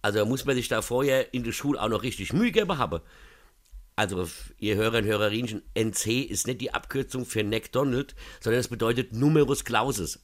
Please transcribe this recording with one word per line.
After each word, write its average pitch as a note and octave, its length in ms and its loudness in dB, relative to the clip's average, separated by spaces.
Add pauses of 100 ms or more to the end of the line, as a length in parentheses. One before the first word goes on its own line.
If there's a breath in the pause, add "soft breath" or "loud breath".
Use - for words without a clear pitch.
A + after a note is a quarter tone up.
Also G#2 140 2
da G#2 60 4
muss C3 180 -2
man C3 140 2
sich A#2 100 -2
da A2 140 0
vorher C3 520 2
in B2 120 -4
der A#2 80 -4
Schule C#3+ 280 -2
auch G#2+ 60 0
noch - 160 0
richtig A2 300 -4
Mühe A3 180 2
gegeben F#3 260 0
haben. E2+ 220 -2 (960 loud breath)
Also, F#2 320 0 (300)
ihr G#2 180 0
Hörer A2+ 220 2
und G#2 80 2
Hörerinnen, G#2+ 560 0 (140)
N A2 180 2
C A#2 260 0
ist - 260 -4
nicht B2+ 140 -4
die B2 140 -2
Abkürzung - 520 -4
für A2 200 -2
McDonald, B2 680 0 (280 loud breath)
sondern A#2 180 2
es A#2+ 80 -2
bedeutet A#2 460 0
Numerus C#3+ 500 4
Clausus. A#2 600 0